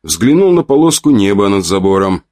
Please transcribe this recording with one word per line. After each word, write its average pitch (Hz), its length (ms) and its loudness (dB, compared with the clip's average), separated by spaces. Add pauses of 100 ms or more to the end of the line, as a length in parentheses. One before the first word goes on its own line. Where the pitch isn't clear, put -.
Взглянул 143 480 0
на 170 140 0
полоску 151 460 0
неба 101 380 2
над 98 160 -2
забором. 95 680 -2